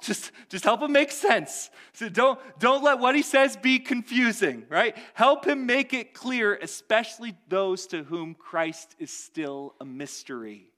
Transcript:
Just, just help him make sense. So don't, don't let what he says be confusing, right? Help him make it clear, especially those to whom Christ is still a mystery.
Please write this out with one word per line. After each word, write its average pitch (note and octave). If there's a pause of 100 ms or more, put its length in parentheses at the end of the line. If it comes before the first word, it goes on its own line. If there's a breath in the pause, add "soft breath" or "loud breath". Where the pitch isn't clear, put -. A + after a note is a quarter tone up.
Just, - (160 loud breath)
just F#3
help G#3+
him -
make C#4+
sense. - (220 loud breath)
So A3
don't, A#3 (220 loud breath)
don't C4
let C#4
what B3
he C#4+
says C4+
be B3+
confusing, A#3
right? F#3 (180 loud breath)
Help C#4
him C#4
make C4
it A#3
clear, A#3+
especially A3+ (100)
those F#3
to E3
whom E3
Christ -
is D#3
still C#3
a C3+
mystery. B2